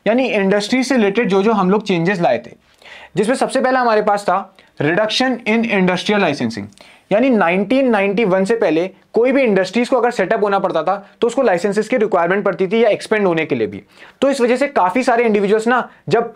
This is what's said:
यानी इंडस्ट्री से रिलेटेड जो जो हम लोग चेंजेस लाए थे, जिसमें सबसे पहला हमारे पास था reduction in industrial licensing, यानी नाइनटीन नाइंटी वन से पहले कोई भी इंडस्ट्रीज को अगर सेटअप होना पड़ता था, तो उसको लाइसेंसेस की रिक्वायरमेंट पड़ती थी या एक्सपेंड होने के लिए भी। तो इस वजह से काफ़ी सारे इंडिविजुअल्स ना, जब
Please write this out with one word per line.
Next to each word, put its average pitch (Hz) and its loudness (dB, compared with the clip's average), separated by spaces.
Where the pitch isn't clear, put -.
यानी 214 2
इंडस्ट्री 202 0
से 269 0
रिलेटेड 208 0
जो 196 2
जो 226 2
हम 190 0
लोग 208 0
चेंजेस 175 -2
लाए 131 0
थे, - -20
जिसमें 220 0
सबसे 233 -2
पहला 254 0
हमारे 220 2
पास 202 0
था 190 -4
reduction 214 0
in 226 0
industrial 190 0
licensing, 123 -2
यानी 240 2
नाइनटीन 208 2
नाइंटी 202 0
वन 190 2
से 226 0
पहले 180 0
कोई 247 2
भी 277 2
इंडस्ट्रीज 202 0
को 262 0
अगर 240 0
सेटअप 208 -2
होना 196 0
पड़ता 165 -2
था, 185 -2
तो 233 2
उसको 247 -2
लाइसेंसेस 208 0
की 254 0
रिक्वायरमेंट 190 0
पड़ती 190 -2
थी 226 0
या 220 4
एक्सपेंड 202 0
होने 160 0
के 139 -4
लिए 113 0
भी। 95 -10
तो 277 2
इस 269 -2
वजह 247 2
से 285 0
काफ़ी 254 0
सारे 240 2
इंडिविजुअल्स 214 0
ना, 240 0
जब 226 0